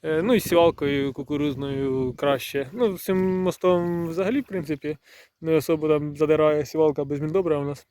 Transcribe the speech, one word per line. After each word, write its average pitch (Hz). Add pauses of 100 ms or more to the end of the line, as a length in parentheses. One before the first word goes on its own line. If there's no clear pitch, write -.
Е, 156
ну 240
і 208
сівалкою 143
кукурузною 139
краще. 139
Ну, 208
з -
цим 185
мостом 175
взагалі, 190
в 254
принципі, 151 (440)
не 160
особо 156
там 147
задирає 151
сівалка 156
без 143
міндобрива 156
у 143
нас. 143